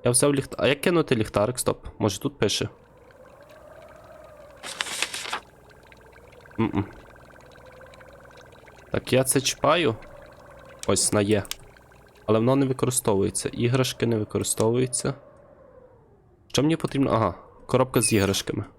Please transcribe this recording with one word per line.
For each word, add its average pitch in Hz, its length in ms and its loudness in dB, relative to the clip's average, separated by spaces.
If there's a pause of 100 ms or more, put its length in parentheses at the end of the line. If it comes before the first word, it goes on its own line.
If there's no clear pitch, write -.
Я 123 60 2
взяв 143 240 2
ліхта-, - 240 -4
а 98 80 2
як 143 140 2
кинути 170 360 2
ліхтарик? 110 420 0
Стоп, - 280 -4 (120)
може 107 220 0
тут - 180 -6
пише? - 300 0 (4000)
М-м. 101 240 0 (2000)
Так, - 220 -4
я 131 120 4
це 135 160 0
чіпаю. 139 560 0 (920)
Ось, - 260 0
на 107 80 2
є. 101 220 2 (840)
Але 110 120 4
воно 123 180 4
не 139 100 2
використовується. 117 840 0
Іграшки 123 580 -2
не 117 100 0
використовуються. 117 1000 -2 (1300)
Що - 160 2
мені 160 140 2
потрібно? - 340 -2
Ага, 110 240 2 (320)
коробка 127 360 2
з - 100 0
іграшками. 98 520 0 (140)